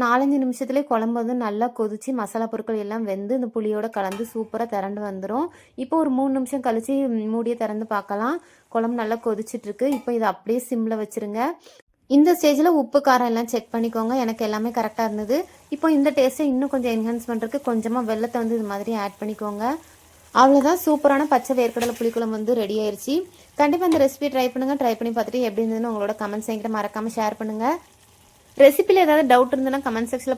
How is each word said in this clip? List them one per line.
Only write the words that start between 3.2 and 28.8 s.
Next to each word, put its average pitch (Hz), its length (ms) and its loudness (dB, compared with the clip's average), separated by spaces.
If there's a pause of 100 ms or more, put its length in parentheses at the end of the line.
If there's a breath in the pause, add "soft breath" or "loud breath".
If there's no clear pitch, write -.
இந்த 247 160 -4
புளியோட 214 420 -2
கலந்து 202 340 -4
சூப்பரா 220 400 -4
திரண்டு 202 380 -4
வந்துரும். 196 360 -4 (380 loud breath)
இப்போ 285 200 -2
ஒரு 285 140 0
மூணு 269 200 0
நிமிஷம் 262 300 -4
கழிச்சு 226 280 -2 (380)
மூடியை 233 280 -2
திறந்து 214 320 -4
பார்க்கலாம். 208 460 -4 (360 soft breath)
குழம்பு 233 260 0
நல்லா 220 160 -2 (100)
கொதிச்சிட்டு 220 420 -6
இருக்கு. 247 280 -2
இப்போ 226 200 -6
இதை 226 160 0
அப்படியே 240 360 -4
சிம்ல 226 340 -2
வச்சிருங்க. 214 480 -4 (680 loud breath)
இந்த 320 220 8
ஸ்டேஜ்ல 302 420 4
உப்பு, 262 280 2
காரம் 247 240 4
எல்லாம் 226 200 -2
செக் 226 220 -4
பண்ணிக்கோங்க. 226 500 0
எனக்கு 226 240 -2
எல்லாமே 214 300 -2
கரெக்டா 220 300 -2
இருந்தது. 214 300 -2 (380 soft breath)
இப்போ 320 220 2
இந்த 285 200 4
டேஸ்ட்டை 262 340 2
இன்னும் 269 220 0
கொஞ்சம் 240 220 0
என்ஹான்ஸ் 226 340 -4
பண்றதுக்கு 226 380 -4
கொஞ்சமா 226 420 0
வெல்லத்தை 233 320 -2
வந்து 226 160 -2
இது 214 140 -4
மாதிரி 208 320 -4
ஆட் 196 160 -10
பண்ணிக்கோங்க. 208 440 -6 (760 soft breath)
அவ்வளவுதான், 277 420 6
சூப்பரான 294 480 2
பச்சை 277 300 2
வேர்க்கடலை 240 400 0
புளிக்குழம்பு 226 380 -2
வந்து 214 220 0
ரெடி 208 220 -2
ஆயிருச்சு. 214 320 -4 (460 loud breath)
கண்டிப்பா 320 300 4
இந்த 320 120 4
ரெசிபி 269 320 2
ட்ரை 262 100 2 (100)
பண்ணுங்க. 262 280 -2
ட்ரை 240 180 2
பண்ணி 233 140 -4
பார்த்துட்டு 226 340 -2
எப்படி 214 160 -2
இருந்ததுன்னு 226 280 -2
உங்களோட 214 280 -2
கமெண்ட்ஸ் 214 320 -6
என்கிட்ட 220 240 -6
மறக்காம 214 400 -4
ஷேர் 214 240 -2
பண்ணுங்க. 220 320 -2 (920)
ரெசிபில 370 420 6